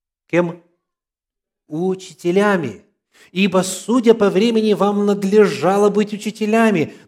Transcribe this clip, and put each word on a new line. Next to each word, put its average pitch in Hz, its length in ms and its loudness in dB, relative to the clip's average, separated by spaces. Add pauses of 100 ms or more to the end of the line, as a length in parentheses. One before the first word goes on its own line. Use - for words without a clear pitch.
(280)
кем? 170 360 -2 (1040)
«Учителями. 175 1160 -2 (480)
Ибо, 185 300 0
судя 226 500 0
по 202 160 2
времени, 220 420 0
вам 202 340 0
надлежало 202 840 2
быть 208 240 -2
учителями, 214 840 -2 (120)